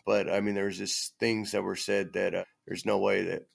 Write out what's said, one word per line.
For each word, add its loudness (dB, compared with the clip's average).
But, 2
I 2
mean, 0
there's -2
just -4
things 0
that 0
were -4
said -2
that, 0
uh, -2
there's -8
no 2
way 2
that -4